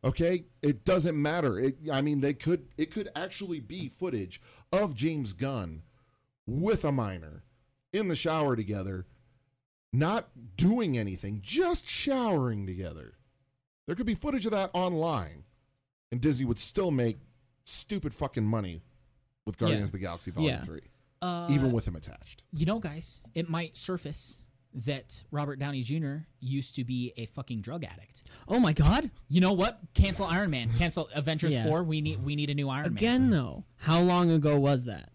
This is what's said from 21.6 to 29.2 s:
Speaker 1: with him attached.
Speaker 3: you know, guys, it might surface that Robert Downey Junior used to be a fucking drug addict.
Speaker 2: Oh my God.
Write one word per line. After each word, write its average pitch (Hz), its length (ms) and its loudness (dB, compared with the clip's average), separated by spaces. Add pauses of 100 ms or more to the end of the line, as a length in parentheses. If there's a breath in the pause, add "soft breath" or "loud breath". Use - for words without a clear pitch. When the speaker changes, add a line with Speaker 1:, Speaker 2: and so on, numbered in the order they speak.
Speaker 1:
with 113 140 0
him 87 100 -6
attached. - 460 -18 (100)
Speaker 3:
you 156 140 0
know, 214 120 0
guys, 165 420 -10 (140)
it 165 140 -4
might 165 280 -4
surface - 680 -8 (300)
that 131 600 -6
Robert 143 240 -4
Downey 139 260 -4
Junior 147 460 -4 (100)
used 131 380 -4
to 135 80 -2
be 123 320 -4
a 117 100 -8
fucking 123 340 -8
drug 135 220 -8
addict. - 400 -18 (240 loud breath)
Speaker 2:
Oh 233 140 4
my 208 120 6
God. 196 380 6 (180)